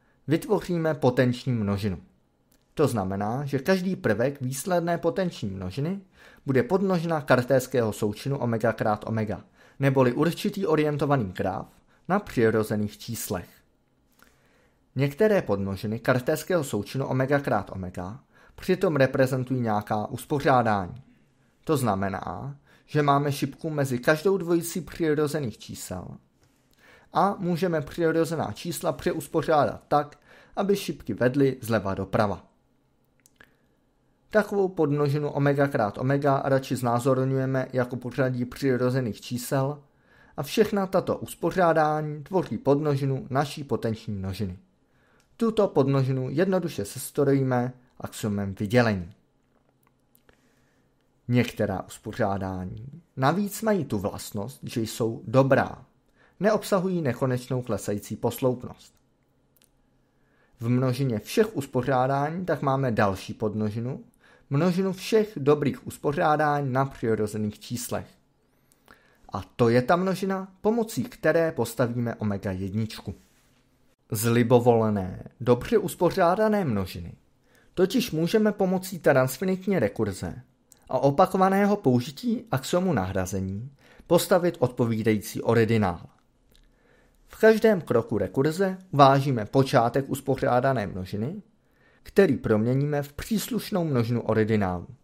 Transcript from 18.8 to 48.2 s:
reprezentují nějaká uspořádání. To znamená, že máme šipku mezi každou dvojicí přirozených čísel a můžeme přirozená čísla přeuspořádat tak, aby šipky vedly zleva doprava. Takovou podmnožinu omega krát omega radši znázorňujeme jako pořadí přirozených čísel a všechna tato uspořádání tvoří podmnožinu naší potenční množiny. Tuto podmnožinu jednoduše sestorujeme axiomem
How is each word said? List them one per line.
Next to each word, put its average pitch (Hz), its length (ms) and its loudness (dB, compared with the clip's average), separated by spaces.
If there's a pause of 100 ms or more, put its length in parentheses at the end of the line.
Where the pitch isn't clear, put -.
reprezentují 131 640 2
nějaká 107 480 -2
uspořádání. 120 920 0 (640)
To 160 140 0
znamená, 98 800 -4 (300)
že 151 160 0
máme 143 300 2
šipku 143 380 -6
mezi 131 300 -2
každou 160 380 2
dvojicí 170 440 -2
přirozených 151 760 -2
čísel - 500 -12 (1080)
a 180 260 2
můžeme 170 420 0
přirozená 160 720 0
čísla 165 400 -6
přeuspořádat 151 960 0
tak, 147 300 0 (380)
aby 196 200 2
šipky 147 380 -8
vedly 131 480 2
zleva 101 320 -2
doprava. 98 540 -2 (1800)
Takovou 208 380 0
podmnožinu 147 640 0
omega 143 380 2
krát 120 300 -2
omega 139 480 2
radši 135 300 0
znázorňujeme 131 960 0
jako 123 220 -2
pořadí 123 500 -2
přirozených 123 760 0
čísel 135 600 -4 (560)
a 147 60 -6
všechna 196 440 0
tato - 300 0
uspořádání 151 1080 0
tvoří 156 340 -2
podmnožinu 139 720 0
naší 143 340 -4
potenční 113 500 -4
množiny. 95 460 -6 (800)
Tuto 220 300 2
podmnožinu 135 640 0
jednoduše 170 560 -2
sestorujeme 131 880 0 (260)
axiomem 101 600 -6